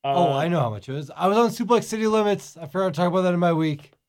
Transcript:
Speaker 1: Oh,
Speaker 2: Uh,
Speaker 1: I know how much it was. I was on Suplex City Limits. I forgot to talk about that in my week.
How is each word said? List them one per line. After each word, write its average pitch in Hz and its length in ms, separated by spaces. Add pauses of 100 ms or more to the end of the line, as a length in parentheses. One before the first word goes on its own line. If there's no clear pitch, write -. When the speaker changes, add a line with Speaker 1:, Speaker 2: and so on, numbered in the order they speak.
Speaker 1:
Oh, 139 300
Speaker 2:
Uh, 135 40
Speaker 1:
I 151 100
know 170 120
how 123 100
much 104 200
it - 40
was. 147 160
I 165 180
was 208 100
on 233 120
Suplex 226 360
City 220 220
Limits. 214 480
I 165 120
forgot 185 260
to 139 40
talk 175 100
about 185 140
that 180 120
in 175 60
my 175 140
week. 156 400 (160)